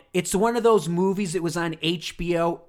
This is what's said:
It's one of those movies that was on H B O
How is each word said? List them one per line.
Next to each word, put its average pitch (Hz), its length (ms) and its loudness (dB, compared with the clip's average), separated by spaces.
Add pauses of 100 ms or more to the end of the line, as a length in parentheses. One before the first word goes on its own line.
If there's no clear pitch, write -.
(140)
It's 175 200 -2
one 220 220 2
of 240 80 -2
those 208 240 4
movies 180 460 0
that 175 100 -2
was 165 140 -2
on 170 240 -2
H 165 360 -4
B 170 200 -2
O 170 320 0